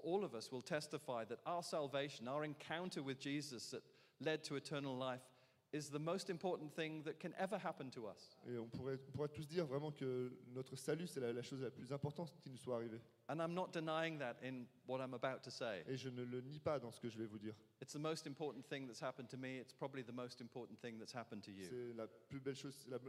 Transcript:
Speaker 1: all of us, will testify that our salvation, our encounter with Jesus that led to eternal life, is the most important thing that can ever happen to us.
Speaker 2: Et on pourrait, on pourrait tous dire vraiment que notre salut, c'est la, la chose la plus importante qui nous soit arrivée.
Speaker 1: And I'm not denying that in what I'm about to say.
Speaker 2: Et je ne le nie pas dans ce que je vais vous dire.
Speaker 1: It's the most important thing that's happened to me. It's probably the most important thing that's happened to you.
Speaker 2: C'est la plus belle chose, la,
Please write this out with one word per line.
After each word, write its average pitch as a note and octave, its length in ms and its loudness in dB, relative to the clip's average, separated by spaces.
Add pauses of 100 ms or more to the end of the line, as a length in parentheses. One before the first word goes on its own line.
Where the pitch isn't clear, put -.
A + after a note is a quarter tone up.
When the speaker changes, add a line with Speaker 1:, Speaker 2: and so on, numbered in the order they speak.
Speaker 1:
all F#3+ 180 6
of C3+ 100 0
us, A2 180 -4
will B2+ 120 -2
testify C#3+ 600 2
that A2 200 -2
our E3+ 160 2
salvation, C#3 680 2
our D3+ 160 4
encounter D#3+ 580 0
with C3+ 160 0
Jesus C#3+ 520 0
that - 120 -4 (380)
led D#3 240 4
to C#3+ 100 0
eternal C#3 400 0
life, B2+ 260 0 (520)
is D3 180 0
the D3 80 2
most E3+ 300 2
important E3+ 440 2
thing D#3 300 2
that E3+ 160 -2
can F3+ 180 -2
ever F#3+ 200 6
happen D3+ 340 0
to A2+ 160 -4
us. - 300 -10 (100)
Speaker 2:
Et A#2+ 100 0
on A2+ 100 0
pourrait, C3 320 0 (100)
on - 20 -10
pourrait C#3+ 180 2
tous D3+ 180 -4
dire E3 180 4
vraiment C#3+ 260 2
que B2+ 400 2 (220)
notre C3 220 -4
salut, D#3+ 320 2
c'est C#3+ 120 -4
la, A#2+ 140 4
la B2 80 2
chose C3 200 -2
la A#2+ 100 2
plus C3 200 -6
importante D3 500 0
qui C#3 80 -10
nous B2+ 80 -8
soit B2 180 0
arrivée. A2+ 260 0 (280)
Speaker 1:
And D#3 120 2
I'm E3 120 2
not F3+ 200 2
denying D#3+ 460 4
that A#2+ 220 0
in B2+ 240 -2 (220)
what C3 140 2
I'm B2+ 120 -2
about B2 300 2
to B2 80 -6
say. G#2+ 360 0
Speaker 2:
Et C3 100 2
je C3 120 -2
ne B2 140 0
le B2 160 0
nie C#3+ 200 -4
pas D3+ 200 4
dans A#2+ 120 -4
ce - 100 -12
que A#2+ 80 0
je A2 80 -4
vais A2+ 80 0
vous G#2+ 120 -4
dire. G#2+ 160 -2 (280)
Speaker 1:
It's - 100 -6
the D3+ 80 -2
most D#3 260 2
important C3+ 440 -2
thing C3+ 180 -2
that's A2+ 160 -8
happened B2+ 260 -2
to C3 80 -4
me. C3 220 -2
It's - 140 -8
probably C3+ 280 -2
the A#2+ 120 -6
most B2 280 -4
important A2+ 380 -6
thing A#2 180 -4
that's A2 160 -6
happened A2+ 300 -4
to G#2+ 80 -8
you. F#2+ 180 -6
Speaker 2:
C'est B2 240 -2
la A2+ 140 -2
plus - 320 -10
belle C3+ 160 -2
chose, C#3 320 -8
la, B2+ 100 0 (120)